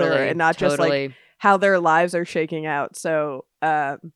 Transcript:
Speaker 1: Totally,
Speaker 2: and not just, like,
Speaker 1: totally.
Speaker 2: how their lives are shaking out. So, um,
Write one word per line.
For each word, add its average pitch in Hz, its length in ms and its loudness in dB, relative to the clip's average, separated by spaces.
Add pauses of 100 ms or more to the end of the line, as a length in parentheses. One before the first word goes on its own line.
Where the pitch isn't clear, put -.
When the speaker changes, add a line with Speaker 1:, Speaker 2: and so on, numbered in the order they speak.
Speaker 1:
Totally, 139 200 0
Speaker 2:
and 165 80 -2
not 165 200 2
just, 143 200 -2
like, 165 120 0
Speaker 1:
totally. 139 260 -4 (220)
Speaker 2:
how 202 200 4
their 190 220 4
lives 170 360 2
are 170 100 -2
shaking 160 400 -4
out. 143 320 -4
So, 151 480 -4 (160)
um, 151 540 -2